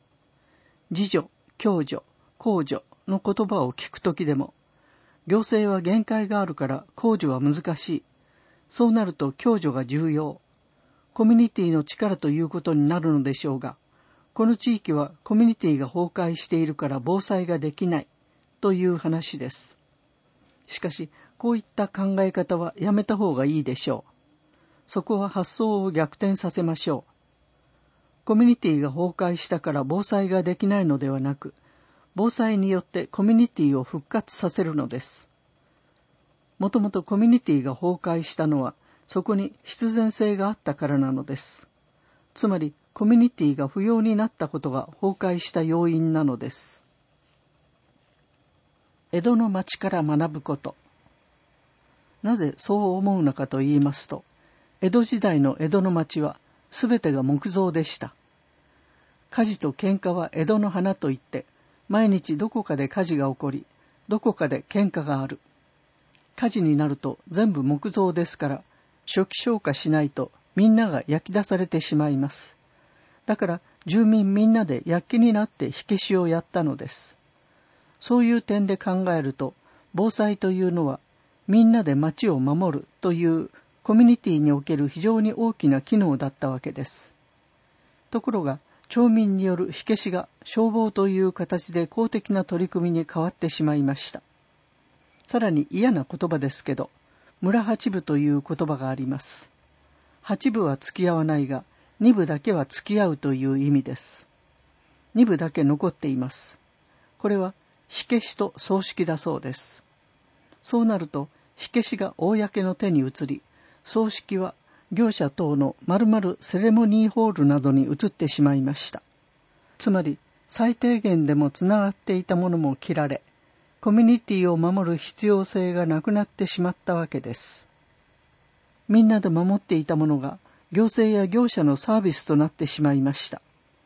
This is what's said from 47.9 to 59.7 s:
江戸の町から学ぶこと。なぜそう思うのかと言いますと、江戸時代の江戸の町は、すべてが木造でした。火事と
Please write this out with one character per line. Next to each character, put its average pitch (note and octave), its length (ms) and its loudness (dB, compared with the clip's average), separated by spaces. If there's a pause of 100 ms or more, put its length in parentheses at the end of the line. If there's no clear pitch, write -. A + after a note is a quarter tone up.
江 E3+ 100 -2
戸 A#3+ 140 4
の A3+ 140 2
町 F#3+ 260 -4
か G3 140 -4
ら F3+ 120 0
学 D3+ 300 0
ぶ D3+ 80 -10
こ C#3+ 160 -6
と。 - 180 -12 (1500)
な A3+ 140 0
ぜ D#3+ 200 -2
そ - 200 -2
う G3 200 0
思 G3 220 0
う E3+ 40 2
の C#3 120 2
か C3+ 120 -4
と - 120 -4
言 C#3 160 2
い C#3+ 60 6
ま C#3+ 120 2
す - 160 -10
と、 - 160 -10 (560)
江 F#3+ 100 0
戸 A#3 140 4
時 A3 160 -2
代 F3 200 2
の C3+ 200 2
江 D#3 80 -2
戸 F#3+ 140 2
の F#3+ 80 0
町 E3 300 -2
は、 - 160 -4 (340)
す - 180 -4
べ A#3 120 2
て D3+ 120 0
が C3+ 100 0
木 C#3 260 0
造 F#3 240 0
で D#3+ 120 -2
し - 140 -8
た。 - 160 -12 (1160)
火 A#3 140 0
事 G#3+ 160 -2
と C#3+ 120 -2